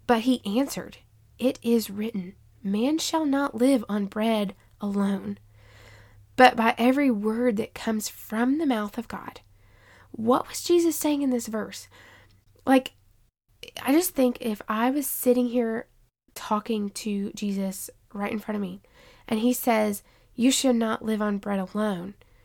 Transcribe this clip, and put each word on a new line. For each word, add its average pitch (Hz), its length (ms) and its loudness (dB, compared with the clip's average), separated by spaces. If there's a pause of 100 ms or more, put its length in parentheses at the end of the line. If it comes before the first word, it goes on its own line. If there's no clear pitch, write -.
"But 226 140 2
he 247 220 0
answered, 220 540 -4 (400)
'It 262 240 0
is 233 280 2
written, 196 440 -8 (280)
man 226 360 0
shall 320 260 0
not 277 300 0
live 247 340 4
on 202 180 -2
bread 214 500 0 (240)
alone, 202 580 -2 (1000)
but 254 200 8
by 226 200 2
every 262 340 4
word 220 460 0
that 220 180 -6
comes 220 340 -4
from 247 500 -2
the 330 80 0
mouth 214 320 -2
of 233 100 -10
God.'" - 320 -14 (680)
What 226 380 0
was - 160 -10
Jesus 339 320 4
saying 294 260 0
in 269 80 2
this 240 160 -2
verse? 214 400 -8 (800)
Like, 262 280 4 (880)
I 254 100 0
just 339 220 2
think 254 260 2
if 214 280 -6
I 226 220 0
was 277 160 -2
sitting 247 420 2
here 233 380 -2 (480)
talking 208 560 -4
to 202 420 -6
Jesus 196 580 -6 (220)
right 202 200 -6
in 214 60 -4
front 214 180 -6
of 208 60 -4
me, 190 180 -8 (480)
and 220 120 0
he 247 120 4
says, 214 500 0 (320)
"You 247 160 4
should 262 260 4
not 226 280 -2
live 220 180 0
on 208 160 0
bread 202 220 -2
alone, 196 540 -4 (300)